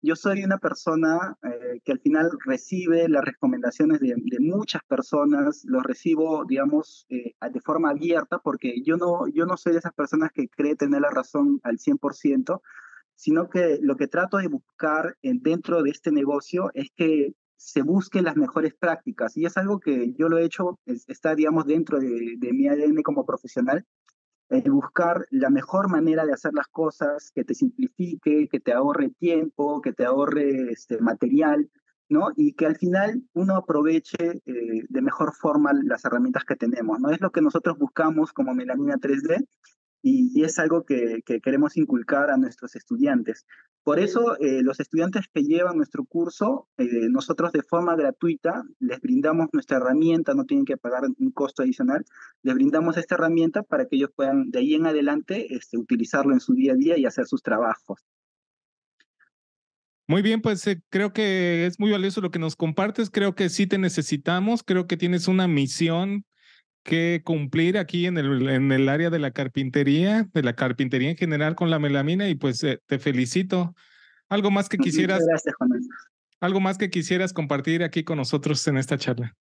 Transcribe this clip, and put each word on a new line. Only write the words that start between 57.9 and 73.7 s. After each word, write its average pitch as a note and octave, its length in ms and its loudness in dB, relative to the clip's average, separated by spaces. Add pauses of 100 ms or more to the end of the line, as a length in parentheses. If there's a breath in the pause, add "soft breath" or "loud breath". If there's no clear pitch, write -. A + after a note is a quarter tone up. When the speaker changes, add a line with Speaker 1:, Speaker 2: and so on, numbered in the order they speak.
Speaker 2:
Muy F3+ 140 2
bien, A3 180 2
pues, G#3+ 260 -2
eh, F#3 220 -2
creo G3 240 -2
que F3+ 540 0
es F3 120 -4
muy G#3 140 2
valioso G3 280 -2
lo F3+ 120 -4
que F3 80 -4
nos D#3+ 160 -4
compartes, G3 540 -2
creo G3+ 260 0
que F#3+ 120 0
sí F#3 200 0
te G3 100 0
necesitamos, F3+ 840 -2
creo F#3 240 0
que F3 80 -2
tienes F3+ 320 0
una F#3 180 4
misión E3+ 800 0 (600 soft breath)
que E3 400 0
cumplir E3 540 0
aquí F3 280 -2
en F3+ 100 -2
el, C#3 320 0
en C3+ 220 2
el C3+ 180 2
área D#3+ 220 0
de E3 80 0
la C#3 140 -4
carpintería, C#3+ 1000 0
de D#3 120 0
la A#2+ 100 0
carpintería B2+ 560 -2
en E3+ 60 -4
general D#3 400 -2
con E3+ 120 -2
la D#3+ 120 0
melamina, D3+ 480 0
y E3 80 0
pues, C3 260 -2
eh, C3+ 240 -2
te C#3 140 -2
felicito. F3 760 -2 (540 soft breath)